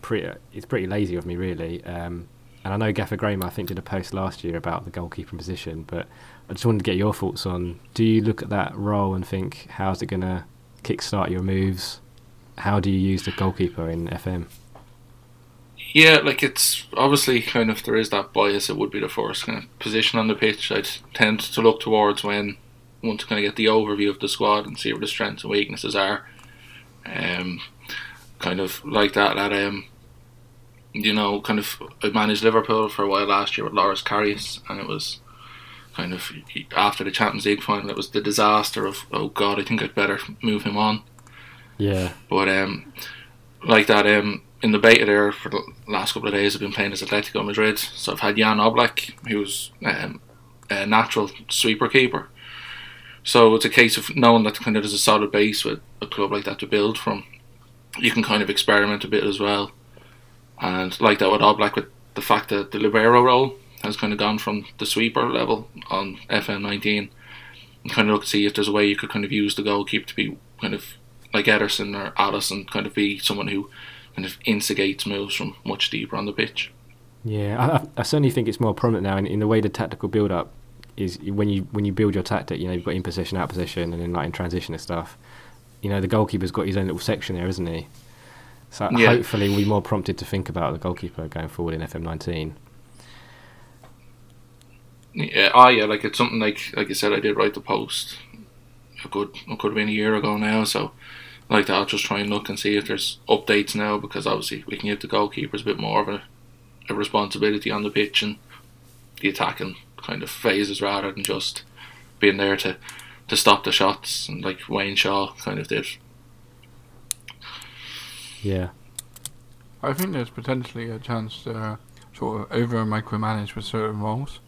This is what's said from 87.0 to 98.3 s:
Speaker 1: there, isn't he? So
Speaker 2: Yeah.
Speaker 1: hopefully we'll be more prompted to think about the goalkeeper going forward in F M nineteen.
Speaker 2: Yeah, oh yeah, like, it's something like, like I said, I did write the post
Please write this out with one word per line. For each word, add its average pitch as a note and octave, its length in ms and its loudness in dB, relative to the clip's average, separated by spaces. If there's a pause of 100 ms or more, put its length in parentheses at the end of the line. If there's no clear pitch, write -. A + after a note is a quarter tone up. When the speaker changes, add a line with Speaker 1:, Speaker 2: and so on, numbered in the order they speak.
Speaker 1:
there, F2 100 -4
isn't F#2 200 -4
he? E2 200 -6 (840)
So G2+ 260 -4
Speaker 2:
Yeah. A2+ 140 6
Speaker 1:
hopefully G#2+ 380 2
we'll G2+ 100 2
be G2+ 60 4
more G#2 180 4
prompted F#2+ 360 -2
to F#2 60 -10
think F#2+ 240 -4
about E2+ 240 -2
the E2 60 -6
goalkeeper F2 500 -6
going D#2+ 200 -8
forward E2 260 -4
in D#2+ 80 -6
F D#2+ 120 -10
M E2 80 -8
nineteen. D#2+ 540 -6 (2500)
Speaker 2:
Yeah, - 400 4
oh B2+ 140 12
yeah, A2+ 160 8
like, G#2+ 200 0
it's G#2 140 -2
something A#2 200 2
like, G#2+ 380 -2
like G2+ 140 -2
I - 40 -4
said, G#2 180 2
I G#2 80 2
did G#2 160 0
write G#2 180 2
the - 60 -8
post - 560 -4 (880)